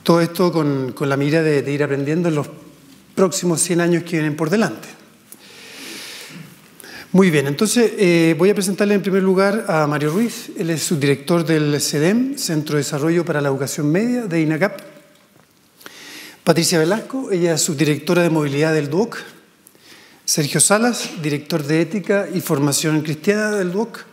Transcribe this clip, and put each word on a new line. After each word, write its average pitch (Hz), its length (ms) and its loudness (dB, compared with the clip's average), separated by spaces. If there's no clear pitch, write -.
Todo 170 200 4
esto 170 300 0
con, 143 420 -2
con 143 160 -4
la 139 80 0
mira 147 260 2
de, 147 180 2
de 135 100 -4
ir 143 120 -2
aprendiendo 147 460 -2
en 156 60 0
los 143 120 -4
próximos 175 480 0
cien 170 200 0
años 170 220 2
que 175 100 -8
vienen 151 220 -2
por 156 140 -4
delante. 175 380 -2
Muy 185 180 6
bien, 143 180 4
entonces, 208 500 2
eh, 170 420 4
voy 190 100 4
a 202 60 2
presentarle 208 400 0
en 190 60 2
primer 196 200 0
lugar 196 460 2
a 160 180 2
Mario 147 260 0
Ruiz. 214 460 -2
Él 170 120 -2
es 156 120 -2
subdirector 151 640 0
del 151 360 2
cedem, 226 560 0
Centro 151 400 -2
de 139 60 0
Desarrollo 160 420 0
para 147 160 -2
la 143 80 0
Educación 139 420 -2
Media, 233 340 0
de 165 160 -2
inacap. 160 380 0
Patricia 165 340 4
Velasco, 220 500 -2
ella 170 260 2
es 147 60 -2
subdirectora 151 640 0
de 170 60 2
movilidad 151 440 0
del 147 160 0
duoc. 202 280 -2
Sergio - 380 0
Salas, 220 480 2
director 147 420 -2
de 156 180 2
ética 196 520 -2
y 185 60 -2
formación 151 640 0
cristiana 202 500 -2
del 185 220 -2
duoc. 220 400 -6